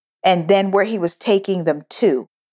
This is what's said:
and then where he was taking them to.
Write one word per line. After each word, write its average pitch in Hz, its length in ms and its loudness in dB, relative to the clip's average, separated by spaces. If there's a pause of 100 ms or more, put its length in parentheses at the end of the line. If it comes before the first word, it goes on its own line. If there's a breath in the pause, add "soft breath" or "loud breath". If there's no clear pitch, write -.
(240)
and 175 240 2
then 196 220 2
where 196 140 2
he 220 140 -6
was 170 160 -4
taking 196 500 -2
them 147 260 -2
to. 135 360 0 (260)